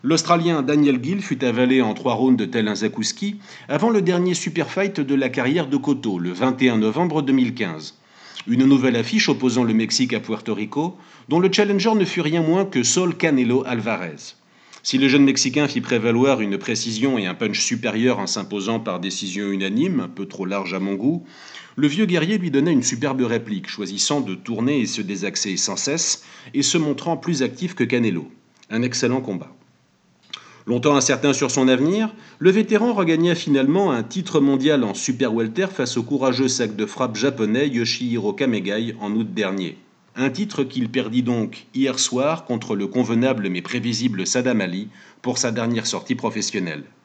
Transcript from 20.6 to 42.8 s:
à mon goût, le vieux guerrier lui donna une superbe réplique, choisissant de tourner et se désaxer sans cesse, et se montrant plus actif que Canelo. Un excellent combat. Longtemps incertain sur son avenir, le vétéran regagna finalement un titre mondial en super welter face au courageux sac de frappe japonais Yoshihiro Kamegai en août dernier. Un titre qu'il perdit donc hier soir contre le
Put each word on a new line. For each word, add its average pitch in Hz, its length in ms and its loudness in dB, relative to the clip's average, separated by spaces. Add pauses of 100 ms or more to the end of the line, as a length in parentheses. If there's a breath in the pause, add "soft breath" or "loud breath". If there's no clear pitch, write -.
à 92 40 -2
mon 98 140 -2
goût, 143 320 -2 (500 loud breath)
le 147 120 2
vieux 175 180 2
guerrier 175 320 0
lui 180 140 -2
donna 143 200 2
une 127 120 4
superbe 131 380 -2
réplique, 110 460 -2
choisissant 107 540 -2
de 95 140 -4
tourner 117 440 -2
et 110 60 0
se - 160 -6
désaxer 95 560 -4
sans 98 180 -2
cesse, - 480 -2 (300 loud breath)
et 139 80 0
se - 160 2
montrant 156 400 0
plus 160 240 -2
actif 131 320 -4
que 127 100 0
Canelo. 113 480 0 (380)
Un 113 140 -2
excellent 123 380 0
combat. 92 300 -8 (1120 loud breath)
Longtemps 123 320 2
incertain 135 340 2
sur 131 180 0
son 131 200 2
avenir, 185 440 2 (260 loud breath)
le 180 120 6
vétéran 214 420 2
regagna 170 420 2
finalement 151 560 2
un 117 120 0
titre 156 380 0
mondial 139 420 4
en 101 100 -2
super 123 400 -2
welter 117 340 0
face 127 280 -4
au 120 80 0
courageux 131 460 0
sac 113 260 -2
de 107 100 -2
frappe 117 300 -4
japonais 120 540 0
Yoshihiro 117 640 -2
Kamegai 110 680 -2
en 104 140 -4
août 107 200 -2
dernier. 95 440 -4 (400)
Un 131 120 0
titre 175 360 -4
qu'il 123 240 -4
perdit 117 340 0
donc 117 500 -2
hier 131 260 0
soir 139 440 0
contre 113 320 -4
le 98 120 -2